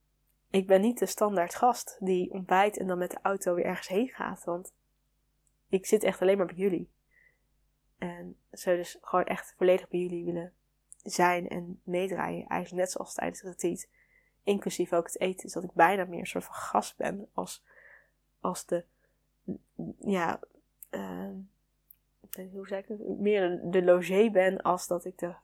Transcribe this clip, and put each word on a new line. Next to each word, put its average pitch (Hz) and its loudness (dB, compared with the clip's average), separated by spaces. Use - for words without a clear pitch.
"Ik 196 2
ben 190 8
niet 240 2
de 190 2
standaard 190 0
gast - 2
die 185 0
ontbijt 196 2
en 190 -4
dan 180 0
met 180 -2
de - -10
auto 190 0
weer 175 2
ergens 180 -4
heen 190 0
gaat, - -8
want 180 -6
ik 190 0
zit 208 4
echt 190 2
alleen 190 6
maar 185 2
bij 180 -12
jullie." 185 0
En 175 -10
ze 180 2
dus 175 -6
gewoon - 0
echt - -6
volledig 185 4
bij 175 -2
jullie 180 -4
willen 170 -4
zijn 180 2
en 175 -8
meedraaien. 175 -2
Eigenlijk 180 -2
net 190 0
zoals - -8
tijdens - -4
het 185 -12
retreat. 175 -4
Inclusief 196 0
ook 170 2
het - -12
eten. 185 -4
Is - -12
dat 180 -6
ik 180 -12
bijna 185 4
meer 175 -8
een - -8
soort - -4
van - -16
gast - -2
ben 196 -6
als, - -8
als 180 -4
de... 175 -2
Ja, 185 -2
ehm, 190 -8
hoe 196 -14
zeg 196 -6
ik 196 -12
het? 208 -8
Meer 202 2
de, 175 -4
de 185 4
logé 180 6
ben 185 4
als 180 0
dat 175 -4
ik 185 -12
de 175 -6